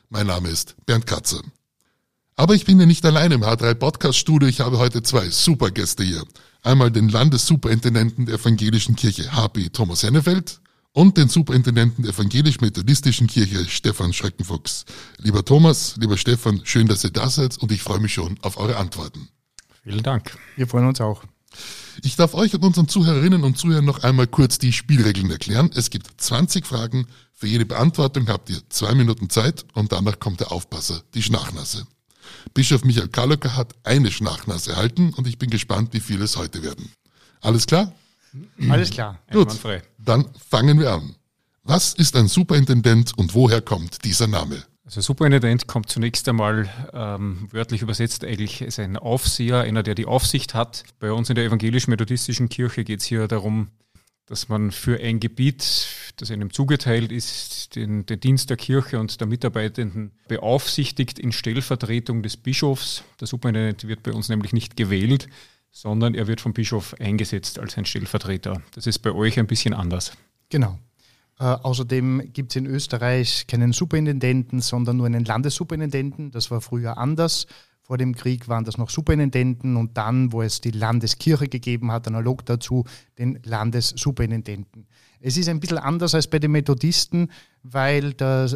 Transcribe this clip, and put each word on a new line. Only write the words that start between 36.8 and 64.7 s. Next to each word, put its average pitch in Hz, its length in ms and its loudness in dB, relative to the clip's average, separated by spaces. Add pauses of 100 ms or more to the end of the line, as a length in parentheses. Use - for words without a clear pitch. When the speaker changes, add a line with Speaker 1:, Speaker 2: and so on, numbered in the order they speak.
Speaker 1:
Alles 113 260 2
klar? 180 260 2 (760)
Speaker 3:
Alles 117 220 4
klar. 104 280 -8 (140)
Speaker 1:
Gut, 196 160 6
Speaker 2:
Einwandfrei. 107 340 -6 (160)
Speaker 1:
dann 117 280 2 (220)
fangen 143 300 6
wir 139 140 2
an. 76 240 -6 (480)
Was - 280 2
ist - 240 2
ein 110 120 6
Superintendent 127 880 4
und 87 160 0
woher 113 260 6
kommt - 440 -6
dieser 107 240 0
Name? 78 340 -4 (220)
Speaker 2:
Also 104 160 -12
Superintendent 131 640 2
kommt - 240 -6
zunächst 117 380 -2
einmal, 107 420 0 (240)
ähm, 101 560 -8
wörtlich 113 320 -6
übersetzt 117 420 -4
eigentlich 104 380 -8
ist 113 160 -10
ein 95 180 -6
Aufseher, 123 640 -2
einer, 110 200 -2
der 101 140 -4
die 110 100 -6
Aufsicht - 480 -2
hat. 117 300 -6 (160)
Bei 107 120 -4
uns 117 180 -2
in 127 40 0
der 117 120 0
evangelisch-methodistischen 113 1000 -2
Kirche 120 360 -4
geht's 107 220 -6
hier 110 200 -2
darum, 107 420 -2 (580)
dass - 220 -10
man 107 220 -2
für 120 300 -2
ein 113 180 -2
Gebiet, - 720 -2 (300)
das 113 120 -12
einem 104 220 -6
zugeteilt 131 580 0
ist, - 640 -10
den, 107 320 -4
den 110 140 -8
Dienst 131 280 2
der 123 80 -2
Kirche 131 440 -2
und 107 180 -6
der 113 80 -4
Mitarbeitenden 110 840 -6 (160)
beaufsichtigt - 880 -2
in 120 140 -4
Stellvertretung 117 920 -4
des 104 140 -8
Bischofs. - 640 -4 (160)
Der - 80 -10
Superintendent 110 640 -4
wird 110 160 -10
bei 117 80 -6
uns 110 160 -6
nämlich 107 240 -2
nicht - 240 -2